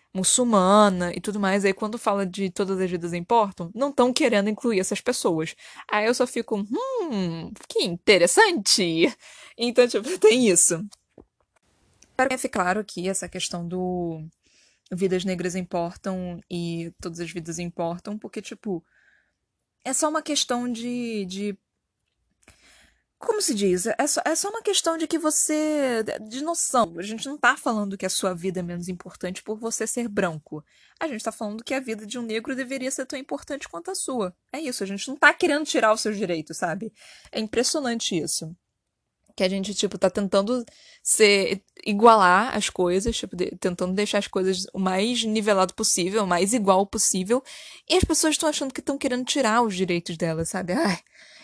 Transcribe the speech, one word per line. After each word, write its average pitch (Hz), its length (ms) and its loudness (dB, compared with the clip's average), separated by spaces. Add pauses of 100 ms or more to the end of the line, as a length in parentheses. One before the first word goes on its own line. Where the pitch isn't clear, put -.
(140)
muçulmana 190 1000 4
e 180 60 -6
tudo 208 200 -4
mais. 196 240 2
Aí 196 80 4
quando 214 260 -6
fala 202 280 0
de 190 240 -4
todas 190 300 -2
as 185 100 0
vidas 170 220 -4
importam, 180 640 0
não 277 180 0
tão 254 200 4
querendo 220 380 4
incluir 214 300 0
essas 196 200 -2
pessoas. 165 560 -2 (340)
Aí 208 160 0
eu 240 80 2
só 254 120 2
fico, 233 320 -4
"Hum, 214 920 -4 (160)
que 427 160 0
interessante." 185 1200 4 (500)
Então, 240 320 4
tipo, 220 160 -2
<laughs> 339 140 -4
tem 254 300 8
isso. 170 360 4 (1300)
Espero 262 200 0
que 262 80 -2
fique 254 140 -6
claro 185 280 0
aqui 185 280 -6
essa 185 200 -4
questão 175 380 -6
do 175 560 -4 (680)
vidas 185 340 0
negras 180 320 -2
importam 180 840 -6 (100)
e 170 500 -6
todas 170 200 -8
as 170 100 -8
vidas 165 280 -10
importam, 175 600 -6
porque, 214 240 -12
tipo, 196 420 -8 (1000)
é 262 80 -6
só 302 160 0
uma 311 140 -2
questão 247 480 -2
de, 233 560 -6
de, 196 320 -6 (1600)
como 427 180 0
se 302 140 0
diz? 190 320 2
É 240 200 0
só, - 180 0
é 311 100 0
só 392 160 -2
uma 453 120 -8
questão 330 360 0
de 320 80 -2
que 330 100 -2
você, 302 880 0 (240)
de 247 140 -10
noção. 254 560 0
A 170 40 -6
gente 220 240 -8
não 285 120 -10
tá 254 180 4
falando 208 400 -2
que 185 80 -6
a 190 60 -2
sua 185 240 -2
vida 180 240 -4
é 180 60 -2
menos 175 240 -8
importante 180 560 -10
por 220 120 -6
você 226 300 -4
ser 240 220 -4
branco. 170 560 -4 (340)
A 330 80 -4
gente 240 160 -8
tá 226 80 -4
falando 214 320 -8
que - 100 -6
a 262 60 0
vida 220 260 -6
de 214 140 -8
um 247 40 -6
negro 226 340 -4
deveria 262 340 -4
ser 269 160 -4
tão 311 100 -8
importante 285 520 -10
quanto 339 240 -10
a - 20 -6
sua. 240 400 -4 (180)
É 269 60 -8
isso, 277 240 -6
a 196 40 -2
gente 196 200 -6
não 262 100 -8
tá 294 160 8
querendo 302 320 0
tirar 226 280 2
os 226 80 0
seus 214 160 -2
direitos, 175 400 -6
sabe? 190 360 -6 (380)
É - 80 -6
impressionante 233 800 -2
isso. 160 360 -4 (800)
Que 202 80 2
a 185 40 2
gente, 196 240 -2
tipo, 190 240 -2
tá 185 140 2
tentando 202 540 0 (360)
ser, 202 640 4 (240)
igualar 208 680 6
as 208 120 -2
coisas, 190 480 0
tipo, 190 200 -10
de-, 180 200 -4
tentando 185 380 -2
deixar 208 240 0
as 202 80 -2
coisas 190 480 -2
o 190 60 -4
mais 202 420 0
nivelado 214 520 2
possível, 202 500 0
o - 20 0
mais 180 260 2
igual 196 340 4
possível, 208 560 0 (460)
e 311 80 4
as 370 80 4
pessoas 311 320 2
tão 320 120 -2
achando 294 260 -4
que - 80 -8
tão 277 160 -4
querendo 254 260 -4
tirar 240 380 2
os 208 140 0
direitos 175 400 -2
delas, 165 340 -2
sabe? 180 240 -4
Ai, 220 240 0 (460)